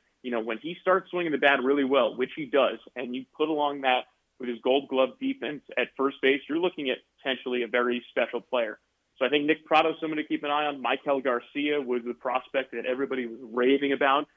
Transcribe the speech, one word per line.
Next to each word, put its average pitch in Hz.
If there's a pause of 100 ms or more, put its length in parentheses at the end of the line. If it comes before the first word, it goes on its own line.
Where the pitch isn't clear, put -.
(240)
you 127
know, 117
when 113
he 170
starts 185
swinging 170
the 135
bat 139
really 139
well, 123
which 127
he 151
does, 120 (160)
and 123
you 131 (120)
put 156
along 147
that 127 (340)
with 123
his 117
Gold 135
Glove 131
defense 135 (160)
at 120
first 135
base, 135
you're 156
looking 170
at 113 (240)
potentially 123
a 113
very 120
special 120
player. 117 (380)
So 131
I 123
think 147
Nick 156
Pratto's 160
someone 156
to 151
keep 151
an 147
eye 147
on. 139
Maikel 135
Garcia 143
was 123
the 120
prospect 131
that 117
everybody 127
was 113
raving 131
about 139